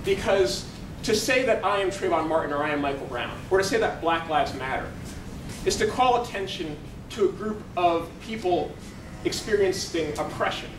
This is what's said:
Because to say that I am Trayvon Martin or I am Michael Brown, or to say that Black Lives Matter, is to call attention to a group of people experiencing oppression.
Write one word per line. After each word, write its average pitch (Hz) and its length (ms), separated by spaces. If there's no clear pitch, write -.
Because 196 600
to 220 120
say 254 300
that 220 180
I 202 160
am 190 100
Trayvon 170 380
Martin 151 260
or 143 100
I 151 60
am 147 120
Michael 139 260
Brown, 117 280
or 185 100
to 190 40
say 226 140
that - 240
Black 165 280
Lives 147 260
Matter, 131 320
is 190 120
to 214 100
call 247 360
attention 185 520
to 202 180
a - 20
group 214 300
of 170 340
people 180 500
experiencing 185 960
oppression. - 600